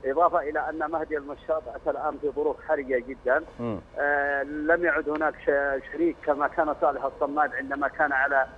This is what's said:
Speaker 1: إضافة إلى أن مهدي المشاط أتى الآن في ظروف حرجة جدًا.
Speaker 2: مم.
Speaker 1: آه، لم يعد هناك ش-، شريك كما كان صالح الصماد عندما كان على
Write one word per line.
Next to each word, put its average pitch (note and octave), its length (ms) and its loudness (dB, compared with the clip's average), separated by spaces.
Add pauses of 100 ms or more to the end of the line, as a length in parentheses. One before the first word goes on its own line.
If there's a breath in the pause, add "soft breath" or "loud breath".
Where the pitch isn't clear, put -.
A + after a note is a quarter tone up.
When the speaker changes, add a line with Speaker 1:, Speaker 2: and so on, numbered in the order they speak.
Speaker 1:
إضافة D#3+ 340 4
إلى D3 300 -2
أن D#3 220 -4
مهدي D#3 260 -2
المشاط D3 460 -4 (120)
أتى - 140 -4
الآن C#3 320 -2
في D3 80 0
ظروف C#3+ 280 0 (100)
حرجة C3+ 400 0
جدًا. C3+ 360 0 (160)
Speaker 2:
مم. A2+ 200 -2 (200)
Speaker 1:
آه، C#3+ 440 0
لم D3+ 420 0
يعد D3+ 240 2
هناك D3+ 240 0 (120)
ش-، C#3 460 0
شريك D#3+ 240 0 (100)
كما C#3+ 220 2
كان D3+ 340 0
صالح C#3 220 2
الصماد C#3+ 520 0
عندما C#3 320 -2
كان D3 240 2
على C3+ 360 2 (100)